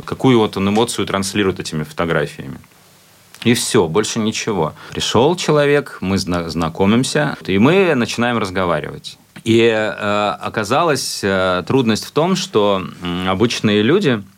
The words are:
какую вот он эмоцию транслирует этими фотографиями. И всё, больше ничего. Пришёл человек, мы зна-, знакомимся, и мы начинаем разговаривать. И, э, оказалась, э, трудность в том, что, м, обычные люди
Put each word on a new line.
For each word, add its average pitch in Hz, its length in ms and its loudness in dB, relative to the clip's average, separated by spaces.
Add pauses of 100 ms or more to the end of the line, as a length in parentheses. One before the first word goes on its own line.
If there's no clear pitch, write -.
какую 127 340 4
вот 104 180 0
он 98 120 0
эмоцию 107 380 0
транслирует 95 520 0
этими 80 240 -6
фотографиями. 76 720 -4 (840)
И 117 100 4
всё, 117 340 0
больше 104 320 -2
ничего. 104 540 -2 (160)
Пришёл 131 460 0
человек, 143 640 0
мы 95 160 0
зна-, 87 320 -2
знакомимся, 92 960 0
и 95 140 0
мы 170 360 4
начинаем 117 440 -2
разговаривать. 87 760 -4 (260)
И, 113 180 4
э, 104 680 2 (120)
оказалась, 120 800 -2
э, 92 420 0
трудность 113 400 2
в - 60 -16
том, 175 240 0
что, 101 480 0 (180)
м, 90 280 -4
обычные 104 540 2
люди 131 380 2 (160)